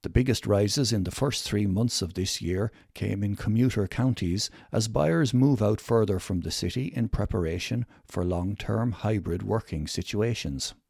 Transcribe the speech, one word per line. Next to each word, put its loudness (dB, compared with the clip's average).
The -4
biggest 4
rises 4
in 2
the -2
first -2
three 0
months 0
of -4
this -4
year -2
came -2
in 0
commuter 2
counties 0
as 0
buyers 2
move 4
out 2
further 2
from -2
the -6
city -4
in 0
preparation -2
for -4
long-term -2
hybrid -2
working -4
situations. -2